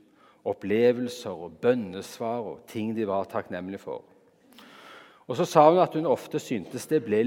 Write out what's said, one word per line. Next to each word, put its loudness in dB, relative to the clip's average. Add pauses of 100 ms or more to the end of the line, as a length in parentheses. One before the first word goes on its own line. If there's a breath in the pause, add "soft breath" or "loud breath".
(500 soft breath)
opplevelser 0
og -16
bønnesvar -2
og -14
ting -4
de -2
var -2
takknemlige -8
for. -10 (1300 loud breath)
Og -4
så 0
sa 8
hun 6
at 0
hun -2
ofte 0
syntes -8
det 2
ble 2